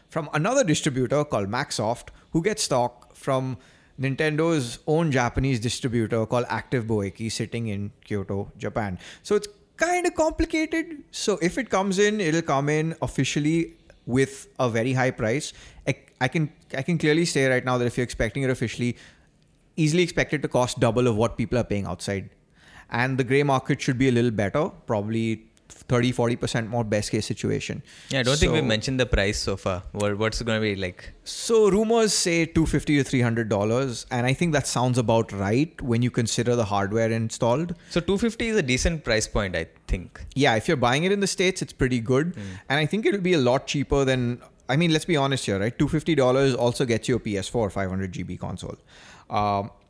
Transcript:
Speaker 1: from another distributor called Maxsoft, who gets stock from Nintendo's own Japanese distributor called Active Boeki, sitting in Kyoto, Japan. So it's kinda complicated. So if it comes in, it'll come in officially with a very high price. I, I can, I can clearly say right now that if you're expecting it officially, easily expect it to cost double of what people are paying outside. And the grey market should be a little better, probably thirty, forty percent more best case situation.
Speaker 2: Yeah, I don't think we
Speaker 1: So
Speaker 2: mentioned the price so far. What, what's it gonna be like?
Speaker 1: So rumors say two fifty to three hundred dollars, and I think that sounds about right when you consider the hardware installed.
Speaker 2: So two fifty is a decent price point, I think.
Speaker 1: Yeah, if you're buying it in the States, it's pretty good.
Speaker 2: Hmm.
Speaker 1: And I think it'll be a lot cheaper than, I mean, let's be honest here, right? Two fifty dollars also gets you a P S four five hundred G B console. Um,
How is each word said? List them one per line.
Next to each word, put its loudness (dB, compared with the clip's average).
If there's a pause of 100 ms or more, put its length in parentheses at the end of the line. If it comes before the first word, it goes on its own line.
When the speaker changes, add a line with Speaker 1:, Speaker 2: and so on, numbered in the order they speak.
Speaker 1:
from -6
another 2
distributor 0
called -2
Maxsoft, -4 (240)
who 2
gets -2
stock -2
from -2 (420)
Nintendo's 0
own 2
Japanese 2
distributor -2
called 0
Active -4
Boeki, -2
sitting -6
in -6 (140)
Kyoto, -6
Japan. -4 (240)
So 0
it's -2 (320)
kinda 0
complicated. -2
So -2
if -2
it -4
comes 0
in, 4
it'll 2
come 0
in 0
officially 0 (320)
with 0 (120)
a 2
very 0
high 2
price. -2 (340)
I, 0 (240)
I 2
can, -2 (240)
I -6
can -2
clearly 4
say 2
right 2
now 0
that 2
if -2
you're 0
expecting -4
it 0
officially, -2 (800)
easily 2
expect 0
it -2
to -4
cost 0
double 4
of 2
what 0
people 0
are 2
paying -4
outside. -6 (580)
And 0
the 2
grey 2
market 0
should 0
be 4
a 4
little 4
better, 0 (180)
probably -2 (260)
thirty, 0
forty 0
percent -4
more -2
best -2
case 0
situation. -4 (260)
Speaker 2:
Yeah, 0
I 2
don't 2
think 4
we 2
Speaker 1:
So 0
Speaker 2:
mentioned 0
the 2
price 0
so -4
far. -4
What, -2
what's -2
it -6
gonna 0
be 0
like? -8 (120)
Speaker 1:
So 4
rumors 4
say 2
two 2
fifty 2
to 4
three 0
hundred 2
dollars, 0
and 0
I 2
think 0
that 2
sounds 0
about 2
right -2
when 0
you 2
consider 0
the 2
hardware 0
installed. 0 (140)
Speaker 2:
So 0
two 0
fifty -2
is 0
a 4
decent 0
price 0
point, -2
I -4 (200)
think. -6 (100)
Speaker 1:
Yeah, 4
if -2
you're 4
buying 2
it 2
in 0
the 0
States, 0
it's -8
pretty 0
good. 0
Speaker 2:
Hmm. -12 (280)
Speaker 1:
And 0
I 2
think -2
it'll 0
be 2
a 4
lot 2
cheaper 0
than, 0 (280)
I 2
mean, 4
let's 0
be 0
honest 0
here, 0
right? -2
Two 2
fifty 0
dollars 4
also 0
gets 0
you 2
a 0
P -4
S -4
four 0
five -4
hundred -6
G -8
B -10
console. -10 (520)
Um, 0 (180)